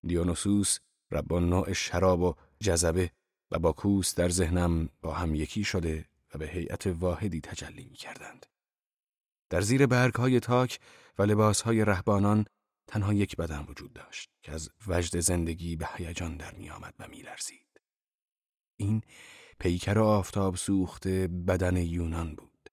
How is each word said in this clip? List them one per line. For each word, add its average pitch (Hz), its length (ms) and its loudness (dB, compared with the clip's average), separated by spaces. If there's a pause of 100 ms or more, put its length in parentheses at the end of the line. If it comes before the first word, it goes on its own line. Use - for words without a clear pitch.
دیونوسوس، 90 720 2 (320)
رب - 220 -2
النوع 87 400 2
شراب 90 480 2
و 87 140 2 (240)
جذبه 87 520 2 (400)
و 82 80 -2
باکوس 92 560 2
در 90 140 2
ذهنم 85 600 2 (120)
با 80 120 -6
هم 80 220 -2
یکی 76 280 -4
شده 82 420 -4 (280)
و - 40 -10
به 76 100 -8
هیئت 87 400 -6
واحدی 87 540 -2
تجلی - 440 -14
می‌کردند. - 600 -18 (1040)
در 85 120 2
زیر 127 240 4
برگ‌های 123 540 4
تاک 123 400 0 (380)
و 98 60 4
لباس‌های 107 600 4
رهبانان 101 600 4 (420)
تنها 104 260 0
یک 101 220 2
بدن 78 340 -6
وجود 71 240 -16
داشت - 360 -18 (120)
که - 100 -16
از 80 180 -8 (180)
وجد 87 320 0
زندگی 85 560 -2
به 80 200 -8
هیجان 82 420 -8
در - 140 -14
می‌آمد - 480 -16
و - 80 -16
می‌لرزید. - 720 -16 (1000)
این 107 220 0 (580)
پیکر 95 400 2
آفتاب 101 560 2
سوخته 92 720 0
بدن 90 500 0
یونان 82 580 -2
بود. - 380 -20